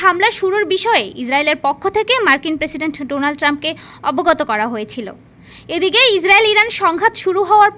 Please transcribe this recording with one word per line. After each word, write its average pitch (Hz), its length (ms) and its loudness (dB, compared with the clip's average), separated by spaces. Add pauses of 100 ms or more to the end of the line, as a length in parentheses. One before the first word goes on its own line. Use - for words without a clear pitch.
হামলা 370 280 2 (100)
শুরুর 392 260 0
বিষয়ে 370 400 0 (160)
ইসরায়েলের 285 440 0
পক্ষ 277 180 -2 (140)
থেকে 427 160 0 (120)
মার্কিন 302 320 0
প্রেসিডেন্ট 302 380 -6 (140)
ডোনাল্ড 285 300 -4
ট্রাম্পকে 294 320 -2 (320)
অবগত 311 360 0 (100)
করা 214 240 -2
হয়েছিল। 214 340 -8 (680)
এদিকে 370 260 2 (160)
ইসরায়েল 392 340 4
ইরান 427 180 2 (120)
সংঘাত 370 320 0 (100)
শুরু 370 260 0
হওয়ার 415 280 6